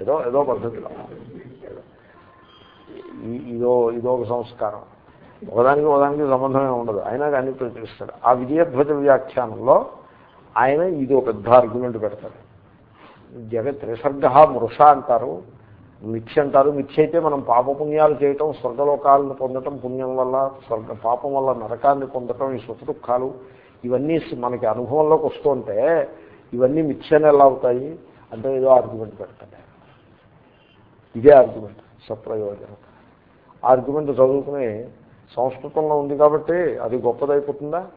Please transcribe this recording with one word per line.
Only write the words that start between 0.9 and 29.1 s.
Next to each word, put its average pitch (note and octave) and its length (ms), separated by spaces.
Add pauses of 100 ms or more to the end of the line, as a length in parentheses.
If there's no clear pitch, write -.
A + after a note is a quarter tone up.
ఈ-, A#2+ 320
ఇదో, A#2+ 340
ఇదో A#2+ 240
ఒక A#2+ 120
సంస్కారం, A2 540 (720)
ఒకదానికి C3+ 340
ఒకదానికి C#3+ 360
సంబంధమే C3+ 460
ఉండదు, A#2 300
అయినా C3+ 320
కానీ C3 220
ప్రచురిస్తాడు. A2+ 600 (140)
ఆ B2 60
విజయధ్వజ C#3 580
వ్యాఖ్యానంలో C3+ 960 (720)
ఆయన C#3 220
ఇది C#3+ 340
ఒక B2+ 120
పెద్ద G#2 220
ఆర్గ్యుమెంట్ A#2+ 540
పెడతాడు. G#2 360 (1080)
జగత్ A2+ 320
త్రిసర్గ C3+ 640
మృష A#2+ 360
అంటారు, C3+ 640 (600)
మిథ్య A2+ 400
అంటారు. C#3+ 280
మిథ్య C#3+ 320
అయితే D#3 180
మనం D3 200
పాపపుణ్యాలు C#3 840
చేయటం, C#3+ 280
స్వర్గలోకాలను C#3 840
పొందటం, C3 420
పుణ్యం B2+ 400
వల్ల C3 340 (160)
స్వర్గ, A2 260 (120)
పాపం B2 300
వల్ల C3+ 180 (100)
నరకాన్ని C3+ 440
పొందటం, B2+ 480
ఈ A#2 40
సుఖ A2+ 260
దుఃఖాలు C3 500 (500)
ఇవన్నీ C#3 340
స-, - 160
మనకి A#2+ 320
అనుభవంలోకి D3 600
వస్తుంటే C3 840 (440)
ఇవన్నీ C3 300
మిథ్య D3+ 340
అని D3+ 120
ఎలా C#3+ 160
అవుతాయి C3 540 (340)
అంటే A#2+ 240
ఏదో C3 120
ఆర్గ్యుమెంట్ A2 520